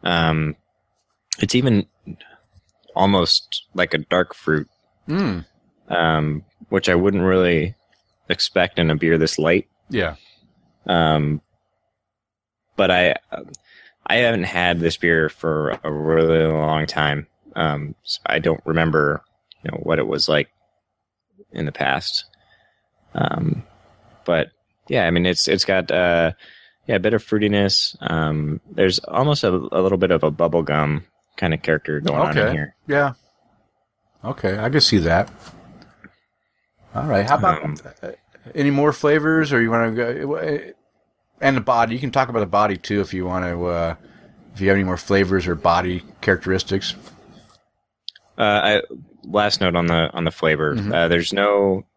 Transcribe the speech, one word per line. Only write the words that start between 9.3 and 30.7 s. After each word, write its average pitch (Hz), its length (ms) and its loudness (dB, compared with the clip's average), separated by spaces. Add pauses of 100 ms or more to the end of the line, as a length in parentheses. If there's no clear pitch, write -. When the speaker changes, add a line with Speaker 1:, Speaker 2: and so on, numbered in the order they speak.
Speaker 1:
light. 82 280 2 (240)
Speaker 2:
Yeah. 90 240 -4 (720)
Speaker 1:
Um, 76 540 2 (1400)
but 92 140 2
I, 90 260 4 (920)
I 110 100 0
haven't 117 280 2
had 87 360 0
this 82 160 0
beer 80 320 2
for 78 540 -4
a 76 100 -6
really 80 540 2
long 78 400 0
time. 76 400 -2 (300)
Um, 73 480 -4
so - 220 -8
I - 120 0
don't 80 260 -2
remember, 78 580 0 (420)
you - 80 -8
know, - 100 -10
what 80 160 0
it 64 80 -2
was - 220 -2
like 76 200 0 (1040)
in 80 140 -6
the 71 60 -8
past. - 520 -4 (920)
Um, - 500 -4 (600)
but 82 240 0 (400)
yeah, 110 180 0
I 82 40 2
mean, 87 160 2
it's, 90 220 0
it's 95 160 0
got, 95 260 -2
uh, 85 420 2 (540)
yeah, 117 100 -2
a 92 40 0
bit 107 120 0
of 107 120 -2
fruitiness. 101 760 0
Um, 76 600 -2 (100)
there's 95 300 0
almost 139 440 -2
a, 110 60 2
a 87 320 -2
little 95 160 2
bit 90 140 2
of 80 100 2
a 78 100 2
bubblegum 78 680 0 (340)